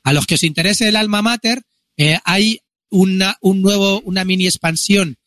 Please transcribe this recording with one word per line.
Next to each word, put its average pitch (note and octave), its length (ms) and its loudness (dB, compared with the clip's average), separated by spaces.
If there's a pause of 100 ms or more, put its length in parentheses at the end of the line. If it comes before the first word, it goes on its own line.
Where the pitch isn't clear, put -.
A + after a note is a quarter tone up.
a C#3 100 0
los D3 120 0
que E3+ 100 -2
os - 80 -2
interese F3 440 -2
el G#3 80 0
alma G#3 260 0
mater, A#3 400 -2 (360)
eh, D#3 280 2
hay G#3+ 360 0 (280)
una, F#3+ 520 0
un F#3+ 200 2
nuevo, G3 400 2
una F#3 240 -4
mini F#3 220 0
expansión E3+ 800 -2